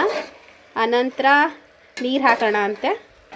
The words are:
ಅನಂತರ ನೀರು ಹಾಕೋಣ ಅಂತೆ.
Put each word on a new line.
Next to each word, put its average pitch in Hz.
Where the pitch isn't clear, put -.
ಅನಂತರ 240
ನೀರು 262
ಹಾಕೋಣ 226
ಅಂತೆ. 208